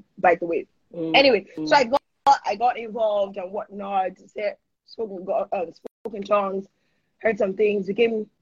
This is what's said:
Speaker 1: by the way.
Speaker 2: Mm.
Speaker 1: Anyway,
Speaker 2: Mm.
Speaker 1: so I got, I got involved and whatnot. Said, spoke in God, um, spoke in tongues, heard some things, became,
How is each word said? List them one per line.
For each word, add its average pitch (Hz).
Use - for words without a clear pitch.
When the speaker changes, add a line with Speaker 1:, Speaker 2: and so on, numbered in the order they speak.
Speaker 1:
by 180
the 170
way. 170
Speaker 2:
Mm. 160
Speaker 1:
Anyway, 254
Speaker 2:
Mm. 311
Speaker 1:
so 302
I 269
got, 240
I 208
got 233
involved 208
and 185
whatnot. 196
Said, 208
spoke 220
in 185
God, 190
um, 170
spoke -
in 202
tongues, 196
heard 220
some 190
things, 208
became, 214